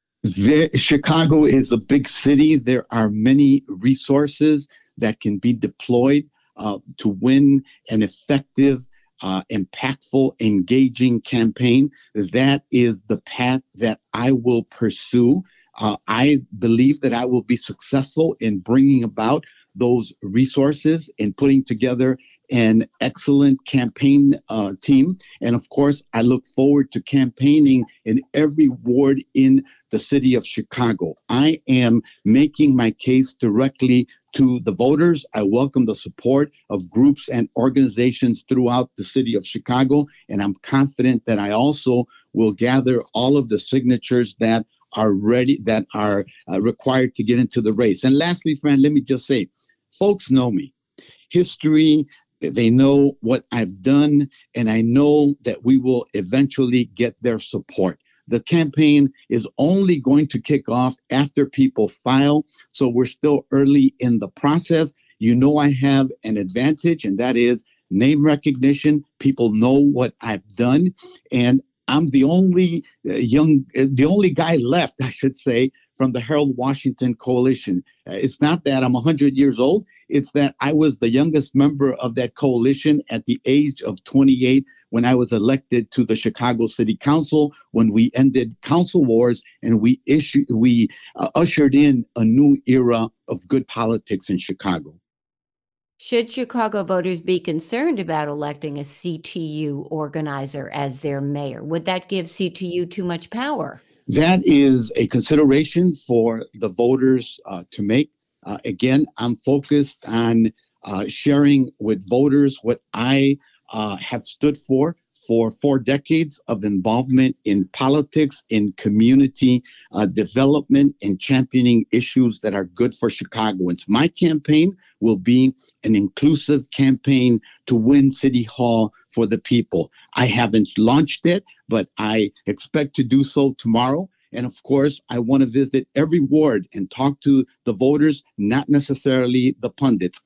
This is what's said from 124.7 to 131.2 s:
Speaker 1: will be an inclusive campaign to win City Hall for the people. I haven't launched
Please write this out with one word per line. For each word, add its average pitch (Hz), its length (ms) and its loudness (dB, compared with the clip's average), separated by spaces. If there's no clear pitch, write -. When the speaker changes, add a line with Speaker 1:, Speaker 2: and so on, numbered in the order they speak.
Speaker 1:
will 107 180 0
be 127 360 2
an 110 100 2
inclusive 139 800 0
campaign 127 680 2
to 123 100 0
win 135 340 4
City 131 320 0
Hall 113 500 -2
for 113 160 -2
the 107 120 -2
people. - 540 -2
I 127 120 -2
haven't 110 520 0
launched 135 480 0